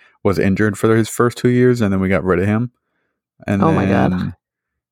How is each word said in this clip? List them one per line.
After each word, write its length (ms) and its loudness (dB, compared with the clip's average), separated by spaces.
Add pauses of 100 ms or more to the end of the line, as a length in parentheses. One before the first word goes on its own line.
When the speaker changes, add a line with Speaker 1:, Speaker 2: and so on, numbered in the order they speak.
(240)
Speaker 1:
was 160 0
injured 380 0
for 180 0
his 140 0
first 280 -2
two 120 0
years, 320 2
and 100 0
then 80 0
we 80 0
got 160 0
rid 160 0
of 60 0
him. 260 -2 (760)
And 160 0
Speaker 2:
Oh 120 2
my 120 0
God. 280 0
Speaker 1:
then 220 -6 (560)